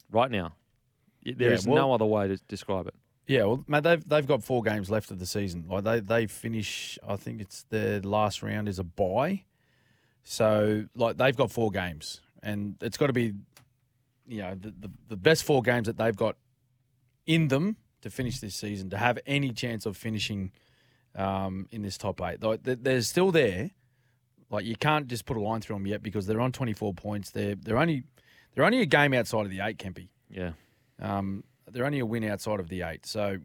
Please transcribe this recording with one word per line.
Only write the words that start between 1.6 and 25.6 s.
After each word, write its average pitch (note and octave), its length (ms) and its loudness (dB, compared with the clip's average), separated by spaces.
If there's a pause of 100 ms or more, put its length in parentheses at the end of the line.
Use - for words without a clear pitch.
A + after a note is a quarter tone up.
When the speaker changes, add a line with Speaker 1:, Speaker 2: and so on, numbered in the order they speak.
Speaker 2:
well C3+ 200 6
Speaker 1:
no C3 60 4
other A2 120 4
way G#2+ 220 2
to F#2+ 100 0 (120)
describe F#2+ 380 -6
it. - 80 -12 (320)
Speaker 2:
Yeah, C3 180 4
well, B2+ 220 0
mate, D3 160 2
they've, E3 240 4
they've D3+ 200 2
got C3+ 160 2
four B2 180 0
games G#2+ 280 -2
left G#2+ 220 0
of F#2+ 80 -10
the F2+ 60 -6
season. F2+ 440 -4
Like, F#2+ 160 -2
they, A#2 160 2
they A2+ 260 2
finish, - 800 -8
I G#2 80 -2
think A#2 260 -10
it's - 220 -14
their G#2 380 -2
last G#2 420 0
round G#2+ 240 -4
is F#2 120 -4
a F#2+ 40 -4
bye. G#2 640 0 (800)
So, G#2+ 600 4 (100)
like, A#2 220 0
they've B2+ 180 4
got A#2+ 160 2
four A2+ 200 0
games, F2 500 -6 (220)
and G#2 380 -4
it's - 160 -4
gotta C#3 160 2
be, A#2 200 2 (920)
you A2+ 140 -8
know, F#2 120 -6
the, F#2+ 260 -10
the, G2 120 -14 (160)
the G#2+ 100 -10
best D3+ 260 4
four C#3 200 4
games A#2+ 240 2
that A2+ 100 -2
they've A2+ 180 2
got A2 200 0 (920)
in D#3+ 220 4
them D3+ 300 2 (240)
to G#2+ 80 -12
finish B2 300 -4
this G#2 160 -8
season, G2+ 360 -6
to G2 60 -4
have A#2+ 280 2
any C#3 260 0
chance A#2 340 -6
of G2+ 120 -4
finishing, G#2 540 -4 (640)
um, F#2+ 560 -2
in A2+ 100 -8
this G2+ 160 -6
top F#2 240 -4
eight. F2 200 -6
Like, A2 220 0
th-, B2+ 180 -2
they're C3 200 2
still F3+ 300 2
there. D3+ 400 2 (800)
Like, G#2 160 -4
you A2+ 100 -4
can't D3+ 320 2
just A#2+ 180 -8
put A2+ 120 -4
a - 40 -2
line A2 200 -2